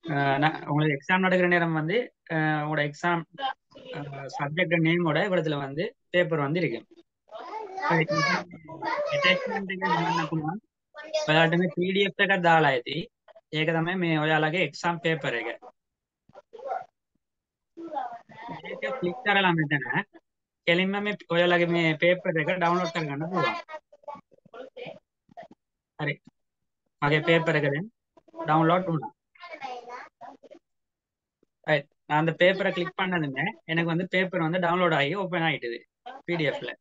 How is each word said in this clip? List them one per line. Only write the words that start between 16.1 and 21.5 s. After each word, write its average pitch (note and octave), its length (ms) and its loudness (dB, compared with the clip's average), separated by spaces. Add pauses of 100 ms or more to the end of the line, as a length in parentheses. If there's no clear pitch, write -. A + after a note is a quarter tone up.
මේක - 260 -12 (100)
ක්ලික් F3+ 260 -6
කරලා G3 320 2
මෙතන D3+ 320 0 (840)
කෙලින්ම F#3 300 2
මේ G3+ 180 -4 (120)
ඔයාලගේ E3+ 420 4